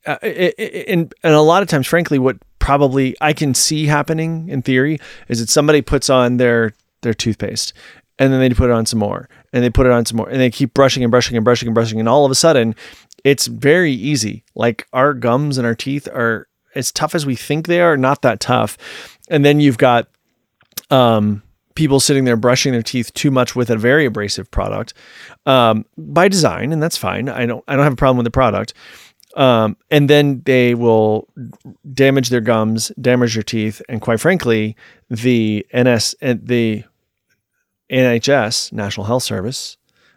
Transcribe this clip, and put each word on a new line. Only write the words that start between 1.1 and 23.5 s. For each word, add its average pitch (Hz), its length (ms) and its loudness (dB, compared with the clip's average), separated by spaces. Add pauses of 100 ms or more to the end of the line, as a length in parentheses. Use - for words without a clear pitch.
and 160 100 4
a 151 80 6
lot 165 200 4
of 185 80 -2
times, 139 160 0
frankly, 165 320 0
what 127 200 0 (220)
probably 139 640 0
I 151 120 0
can 143 200 -2
see 156 320 -2
happening 160 640 -2
in 139 140 -6
theory 135 360 0 (280)
is 117 140 -4
that 113 80 -6
somebody 147 340 4
puts - 260 -2
on 123 280 2
their, 117 360 0 (280)
their 117 120 -2
toothpaste, - 600 -6 (440)
and 135 160 2
then 131 60 0
they 131 100 4
put 123 220 2
it - 20 2
on 113 140 0
some 113 120 -2
more, 104 300 -6 (240)
and 123 100 2
they 123 60 2
put 131 160 2
it 127 60 6
on 120 140 2
some 113 120 -6
more, 110 120 -4
and 131 100 -4
they 127 100 2
keep 127 240 -4
brushing 135 300 2
and 117 80 0
brushing 120 260 2
and 110 60 0
brushing 117 240 2
and 113 80 -2
brushing, 110 240 0
and 113 100 0
all 143 160 4
of 135 60 2
a 131 40 0
sudden, 120 380 2 (500)
it's 139 220 2
very 139 460 2
easy. 110 520 -4 (120)
Like, 113 380 -4
our 135 200 2
gums 127 460 -2
and 120 80 -2
our 117 80 -2
teeth 139 320 -8
are 117 400 -6 (260)
as 131 180 -6
tough - 240 -4
as 156 100 -4
we 131 100 -2
think 156 320 -6
they 175 140 0
are, 170 140 4
not 131 280 0
that 113 160 0
tough. 113 380 -2 (520)
And 147 160 2
then 147 140 4
you've 139 180 4
got, 120 300 2 (840)
um, 110 500 2 (340)
people 139 240 2
sitting 135 260 2
there 120 120 2
brushing 123 360 0
their 117 100 0
teeth 123 300 -6
too - 180 0
much 127 240 0